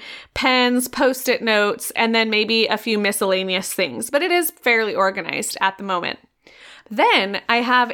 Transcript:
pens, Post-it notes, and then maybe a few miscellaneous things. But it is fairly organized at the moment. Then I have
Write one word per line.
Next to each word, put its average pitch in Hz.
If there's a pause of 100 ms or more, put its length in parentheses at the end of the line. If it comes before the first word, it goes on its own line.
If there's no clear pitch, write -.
(340)
pens, 247
Post-it 262
notes, 208
and 226
then 226
maybe 214
a 214
few 220
miscellaneous 190
things. 156
But 302
it 359
is 349
fairly 226
organized 190
at 190
the -
moment. 185 (720)
Then 240
I 233
have 247